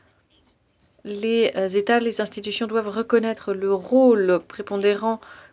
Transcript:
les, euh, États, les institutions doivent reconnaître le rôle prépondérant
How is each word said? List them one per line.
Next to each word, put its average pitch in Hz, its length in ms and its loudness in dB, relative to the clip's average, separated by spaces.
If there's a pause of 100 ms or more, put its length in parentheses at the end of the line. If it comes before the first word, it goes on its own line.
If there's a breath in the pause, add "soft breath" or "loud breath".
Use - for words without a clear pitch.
(1040 soft breath)
les, 220 500 0
euh, 190 140 -2
États, 208 300 2
les 233 220 -2
institutions 208 460 -6
doivent 214 220 -4
reconnaître 220 640 -2
le 196 200 -2
rôle 196 760 4
prépondérant 202 720 -2 (340 loud breath)